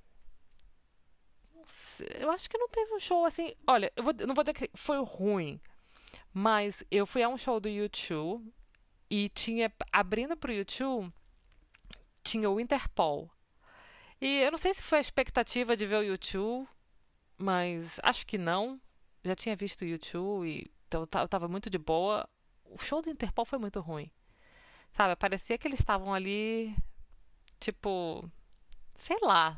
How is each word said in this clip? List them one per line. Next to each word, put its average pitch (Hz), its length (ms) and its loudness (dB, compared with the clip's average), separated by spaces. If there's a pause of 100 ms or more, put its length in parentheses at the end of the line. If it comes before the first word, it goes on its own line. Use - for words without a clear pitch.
(1500)
Não 330 120 -20
sei, - 420 -8 (120)
eu 302 100 0
acho 349 180 -4
que 466 100 -2
não 480 100 0
teve 440 260 -2
um 403 60 -4
show, 349 240 4
assim, 330 300 0 (120)
olha, 214 300 6
eu 240 80 -4
vou, 302 120 2
eu 202 100 -4
não 262 80 -2
vou 294 100 4
dizer 302 100 -2
que - 200 -4
foi 277 280 0
ruim, 190 560 -2 (760)
mas 208 580 2
eu 202 160 4
fui 247 160 2
a 233 60 4
um 254 100 -2
show 233 200 0
do 208 100 -2
U 208 200 -2
two 180 560 -4 (640)
e 208 200 2
tinha, 226 420 -2 (180)
abrindo 214 460 2
pro 285 160 -4
U 202 120 -2
two, 233 480 -4 (1080)
tinha 214 260 0
o 202 120 2
Interpol. 165 680 0 (920)
E 269 200 2
eu 262 80 6
não 320 80 0
sei 381 160 4
se - 80 -4
foi - 160 4
a - 20 6
expectativa 247 760 2
de 208 120 0
ver 202 100 2
o 208 160 2
U 190 60 -2
two, 233 500 -2 (720)
mas 175 640 0
acho - 240 2
que - 100 -4
não. 196 420 0 (460)
Já 185 100 -2
tinha 214 220 -4
visto 196 240 -6
o 170 140 -4
U 160 40 -6
two 185 460 -4
e 156 260 -6 (160)
então 165 140 0
eu 160 60 -4
ta-, - 160 0
eu 175 60 0
tava 175 200 -2
muito 196 220 -6
de 185 80 0
boa. 170 500 0 (380)
O - 100 -20
show - 240 -2
do 320 80 -6
Interpol 233 380 -2
foi 269 120 -4
muito 208 220 -6
ruim. 160 300 -8 (840)
Sabe, 185 240 4
parecia 196 400 0
que - 100 -6
eles 277 140 2
estavam 196 320 2
ali, 214 640 0 (840)
tipo, 175 720 -2 (680)
sei - 280 -2
lá, 165 360 6